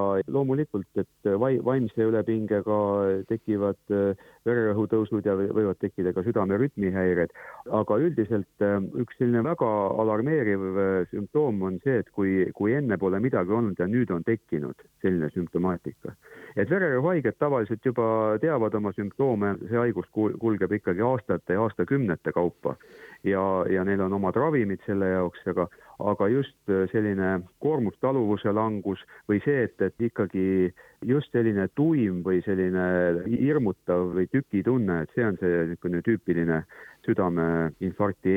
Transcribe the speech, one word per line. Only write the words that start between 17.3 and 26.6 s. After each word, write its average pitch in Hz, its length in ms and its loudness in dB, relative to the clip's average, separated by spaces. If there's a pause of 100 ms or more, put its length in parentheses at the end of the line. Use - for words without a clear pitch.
tavaliselt 120 460 0
juba 110 560 2
teavad 117 340 0
oma 104 220 -2
sümptoome, 104 600 0 (100)
see 117 80 0
haigus 117 320 0
kul-, 107 320 0
kulgeb 104 320 0
ikkagi 101 320 0
aastate 113 480 -2
ja 98 160 2
aastakümnete 92 640 -2
kaupa. 85 460 -2 (460)
Ja, 95 440 0
ja 92 160 2
neil 98 160 0
on 95 120 0
omad 98 240 0
ravimid 120 500 0
selle 98 240 0
jaoks, 92 300 -2 (100)
aga, 87 160 0 (320)
aga 101 300 0
just, 135 280 0 (140)